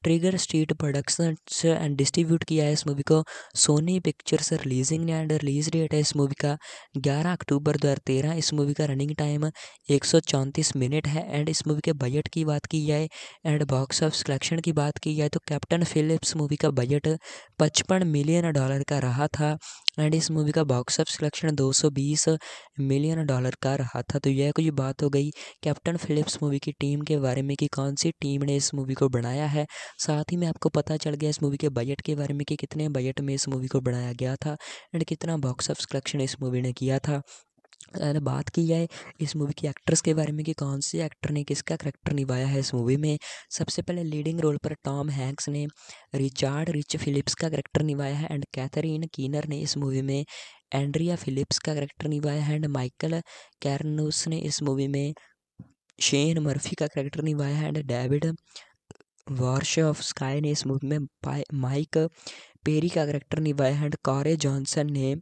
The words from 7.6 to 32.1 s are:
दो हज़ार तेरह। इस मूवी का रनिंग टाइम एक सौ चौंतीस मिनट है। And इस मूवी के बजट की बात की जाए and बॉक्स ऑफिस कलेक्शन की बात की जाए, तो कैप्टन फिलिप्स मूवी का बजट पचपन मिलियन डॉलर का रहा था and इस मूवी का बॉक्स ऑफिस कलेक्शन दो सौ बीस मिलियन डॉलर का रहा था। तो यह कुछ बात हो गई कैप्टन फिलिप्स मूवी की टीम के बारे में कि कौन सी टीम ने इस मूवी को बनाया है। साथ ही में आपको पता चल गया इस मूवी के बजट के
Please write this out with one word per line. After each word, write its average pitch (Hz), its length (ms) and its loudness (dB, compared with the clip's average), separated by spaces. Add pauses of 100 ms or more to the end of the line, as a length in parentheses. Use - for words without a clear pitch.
दो 143 120 2
हज़ार 139 180 2
तेरह। 139 260 2
इस 156 220 0
मूवी 143 200 2
का 156 100 0
रनिंग 143 320 0
टाइम 147 340 0 (400)
एक 139 140 6
सौ 160 160 6
चौंतीस 139 560 0
मिनट 139 300 0
है। 151 320 -2
And 151 100 0
इस - 180 -2
मूवी 151 140 2
के 165 120 0
बजट 139 360 0
की 160 160 -2
बात 147 220 0
की 151 200 0
जाए 151 220 2 (380)
and 151 200 2
बॉक्स 131 360 0
ऑफिस 156 200 2
कलेक्शन 143 380 0
की 165 120 0
बात 147 260 0
की 151 180 -2
जाए, 151 120 2
तो 165 200 0
कैप्टन 165 360 2
फिलिप्स 160 520 2
मूवी 147 200 0
का 156 140 2
बजट 139 380 2 (500)
पचपन 185 480 2
मिलियन 160 460 2
डॉलर 139 300 2
का 143 160 0
रहा 127 280 0
था 151 320 0 (420)
and 156 140 4
इस 160 160 0
मूवी 151 220 2
का 160 120 2
बॉक्स 123 360 0
ऑफिस - 160 -2
कलेक्शन 156 340 0
दो 135 220 2
सौ 151 180 4
बीस 143 380 0 (520)
मिलियन 151 460 2
डॉलर 127 360 0
का 135 120 2
रहा 127 280 -2
था। - 160 -2
तो 139 120 2
यह 139 200 2
कुछ 160 140 2
बात 135 380 0
हो 143 80 6
गई 143 200 2 (320)
कैप्टन 170 340 0
फिलिप्स 151 460 0
मूवी 143 160 0
की 147 140 -4
टीम 143 280 0
के 151 160 0
बारे 135 260 2
में 139 140 0
कि 147 100 2
कौन 139 280 -2
सी 165 160 2
टीम 139 320 -2
ने 143 140 2
इस 143 180 0
मूवी 131 200 -2
को 139 140 4
बनाया 127 380 0
है। 151 200 2 (320)
साथ 151 340 0
ही 175 40 0
में 175 100 2
आपको 160 220 0
पता 156 280 0
चल 151 180 -2
गया 151 160 0
इस - 120 -2
मूवी 143 140 0
के 151 120 0
बजट 127 320 -2
के 156 140 -2